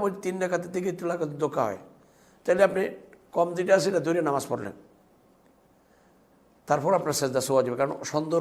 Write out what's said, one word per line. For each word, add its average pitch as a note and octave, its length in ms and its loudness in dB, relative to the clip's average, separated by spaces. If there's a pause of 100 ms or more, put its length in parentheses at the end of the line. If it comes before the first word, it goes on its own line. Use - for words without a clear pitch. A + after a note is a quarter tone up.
ওই G3 80 0 (120)
তিন F#3 180 -2
রাকাতের F3 320 -2
দিকে F#3 200 -2
একটু F3 160 -8
লাগা F3 140 -2 (180)
ধোকা C#3+ 260 0
হয়, F#2+ 120 -6 (640)
তাহলে F#3 240 4
আপনি F#3+ 140 -2 (540)
কম E3+ 200 4
যেটা F3+ 220 2
আছে F3+ 140 0
এটা E3+ 140 2
ধরে E3+ 220 2
নামাজ C#3 220 0
পড়লেন, G#2+ 240 -4 (1900)
তারপর D3 300 2
আপনার D3+ 220 -2
সেজদা C3 260 0
শোয়া C3+ 180 4
যাবে, B2 160 -2
কারণ C#3+ 120 0 (200)
সন্দেহ D#3 280 -2